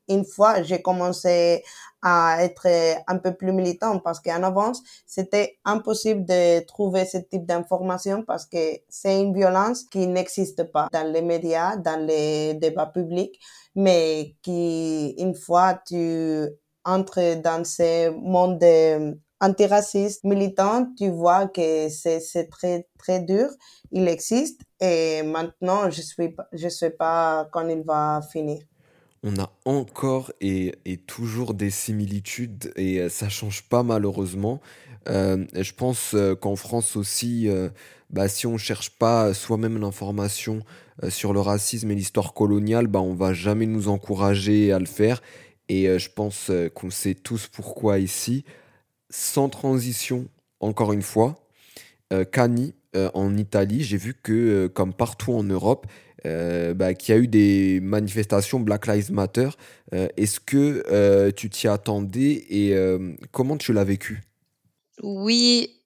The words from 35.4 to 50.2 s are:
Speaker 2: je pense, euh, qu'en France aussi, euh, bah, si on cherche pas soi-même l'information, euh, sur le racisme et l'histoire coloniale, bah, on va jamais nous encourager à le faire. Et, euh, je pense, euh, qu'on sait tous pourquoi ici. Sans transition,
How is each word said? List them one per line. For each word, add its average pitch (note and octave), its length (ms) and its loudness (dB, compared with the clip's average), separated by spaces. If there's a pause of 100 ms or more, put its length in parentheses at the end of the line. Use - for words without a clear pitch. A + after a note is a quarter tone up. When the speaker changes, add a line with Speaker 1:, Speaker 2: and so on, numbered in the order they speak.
Speaker 2:
je G2 200 -6
pense, B2 400 -4
euh, G2+ 220 2
qu'en G2+ 200 -4
France A#2 400 -4
aussi, A2+ 540 -2
euh, F#2 200 -2 (400)
bah, G2 180 0
si G2+ 200 -4
on A#2 100 -2
cherche - 340 -8
pas A2+ 420 2
soi-même A2+ 460 -2
l'information, G2+ 840 -4 (420)
euh, - 60 -4
sur G2+ 240 -2
le G2 60 2
racisme G2+ 520 -2
et G2+ 40 -2
l'histoire G2 380 -2
coloniale, G#2+ 540 2
bah, G2+ 140 0
on F#2 140 -2
va F#2 180 0
jamais G#2 320 0
nous A2 220 -2
encourager G2+ 840 2
à F#2+ 80 2
le F#2 60 -2
faire. A2 360 0 (460)
Et, F#2+ 200 2
euh, F#2 100 4
je F2+ 120 -6
pense, G#2 400 -6
euh, F2 200 0
qu'on F#2 220 -10
sait F#2+ 240 -4
tous - 320 -8
pourquoi G2+ 520 -2
ici. A#2 460 -2 (640)
Sans - 400 -2
transition, B2+ 800 -4 (320)